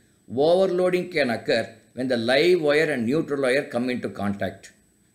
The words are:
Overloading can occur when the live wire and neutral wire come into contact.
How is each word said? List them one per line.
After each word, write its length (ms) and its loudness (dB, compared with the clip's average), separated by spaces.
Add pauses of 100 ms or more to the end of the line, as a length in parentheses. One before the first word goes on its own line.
(300)
Overloading 800 2
can 200 0
occur 440 -2 (240)
when 120 -4
the 60 2
live 440 2
wire 320 2
and 160 -2
neutral 340 -2
wire 260 0
come 200 -4
into 240 -6
contact. 600 -6 (420)